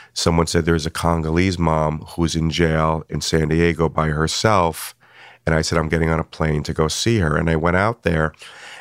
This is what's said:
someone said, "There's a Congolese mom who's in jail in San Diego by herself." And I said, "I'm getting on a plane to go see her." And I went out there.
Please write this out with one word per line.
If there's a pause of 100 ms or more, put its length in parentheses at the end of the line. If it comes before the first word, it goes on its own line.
(140)
someone
said,
"There's
a
Congolese
mom
who's
in
jail
in
San
Diego
by
herself." (500)
And
I
said,
"I'm
getting
on
a
plane
to
go
see
her."
And
I
went
out
there. (480)